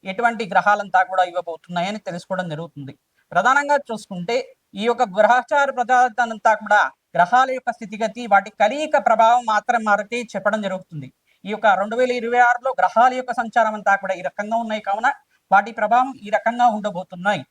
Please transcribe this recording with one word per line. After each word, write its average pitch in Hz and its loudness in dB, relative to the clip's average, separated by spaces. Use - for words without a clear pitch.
ఎటువంటి 226 -2
గ్రహాలంతా 202 2
కూడా 185 2
ఇవ్వబోతున్నాయని 175 -6
తెలుసుకోవడం 180 -8
జరుగుతుంది. 143 -12
ప్రధానంగా 277 2
చూసుకుంటే, 208 -6
ఈ - -4
యొక్క 240 0
గ్రహచార 247 4
ప్రజాతంతా 240 0
కూడా 208 4
గ్రహాల 240 4
యొక్క 254 -6
స్థితిగతి, 220 -6
వాటి 196 2
కలియిక 294 0
ప్రభావం 233 4
మాత్రం 220 0
మారితే 214 0
చెప్పడం 208 -2
జరుగుతుంది. 185 -8
ఈ 196 -8
యొక్క 214 0
రెండు 214 -4
వేల 254 0
ఇరవై 240 2
ఆరులో 247 0
గ్రహాల 247 4
యొక్క 254 -8
సంచారం 220 0
అంతా 196 2
కూడా 190 -4
ఈ 175 -14
రకంగా 214 -4
ఉన్నాయి 214 -6
కావున, 208 -2
వాటి 208 2
ప్రభావం 240 2
ఈ 208 -8
రకంగా 240 2
ఉండబోతున్నాయి. 185 -6